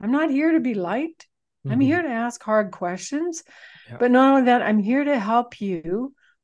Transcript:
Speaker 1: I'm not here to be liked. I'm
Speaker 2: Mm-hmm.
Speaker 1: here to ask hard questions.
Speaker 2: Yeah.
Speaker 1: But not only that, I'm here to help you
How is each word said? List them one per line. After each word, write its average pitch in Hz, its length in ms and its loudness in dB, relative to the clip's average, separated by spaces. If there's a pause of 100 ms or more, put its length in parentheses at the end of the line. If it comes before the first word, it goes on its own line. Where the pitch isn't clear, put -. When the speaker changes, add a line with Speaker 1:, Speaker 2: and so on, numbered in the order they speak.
Speaker 1:
I'm 220 120 -4
not 302 180 0
here 302 220 0
to 320 80 2
be 240 140 -2
liked. 208 520 -6 (400)
I'm 139 60 -4
Speaker 2:
Mm-hmm. 247 100 0
Speaker 1:
here 320 200 2
to 320 60 -4
ask 240 340 -6
hard 214 280 0
questions. 277 720 -6 (480)
Speaker 2:
Yeah. - 80 -12
Speaker 1:
But 247 140 2
not 262 180 6
only 269 160 6
that, 247 160 4
I'm 214 160 2
here 247 260 0
to 285 140 0
help 233 420 -2
you 196 540 -6 (300)